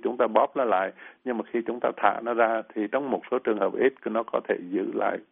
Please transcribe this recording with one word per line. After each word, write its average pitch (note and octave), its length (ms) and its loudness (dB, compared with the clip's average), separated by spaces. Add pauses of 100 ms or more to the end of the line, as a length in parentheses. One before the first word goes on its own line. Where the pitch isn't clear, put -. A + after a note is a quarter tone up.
chúng B2 140 -4
ta A#2+ 100 2
bóp A2 280 2
nó C3+ 100 0
lại. F#2+ 260 2 (340)
Nhưng B2 120 -2
mà G#2 140 -2
khi A#2 100 0
chúng A#2+ 180 -4
ta B2 180 0
thả G#2 260 2
nó A#2 100 -2
ra A2+ 280 2 (120)
thì G#2+ 180 -2
trong C3+ 200 -2
một F#2+ 100 -2 (100)
số B2+ 80 2
trường A2 180 0
hợp F#2+ 160 0
ít C3 200 2 (120)
nó A2+ 180 -2
có - 240 -2
thể G#2+ 80 0 (140)
giữ F3+ 240 -2
lại, G2+ 240 0 (140)